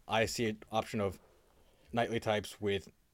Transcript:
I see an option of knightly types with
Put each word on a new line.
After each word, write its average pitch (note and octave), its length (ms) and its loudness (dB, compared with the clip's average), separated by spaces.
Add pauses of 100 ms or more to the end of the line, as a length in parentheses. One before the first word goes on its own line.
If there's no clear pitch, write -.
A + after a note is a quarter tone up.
I A2 200 2
see A#2 240 0
an G#2+ 80 -6 (120)
option A2 300 -2
of G2 180 0 (760)
knightly A#2 280 0
types - 400 -2
with G2+ 280 0 (260)